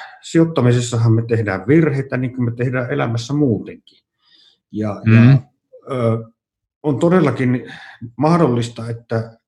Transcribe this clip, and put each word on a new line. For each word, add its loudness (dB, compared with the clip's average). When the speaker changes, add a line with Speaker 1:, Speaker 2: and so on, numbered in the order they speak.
Speaker 1:
sijoittamisessahan 2
me 2
tehdään -2
virheitä, 0
niin -6
kuin -2
me -2
tehdään -4
elämässä -4
muutenkin. -4
Ja, -6
Speaker 2:
Mm. 6
Speaker 1:
ja, 6
ö, -2
on -2
todellakin 0
mahdollista, 0
että -8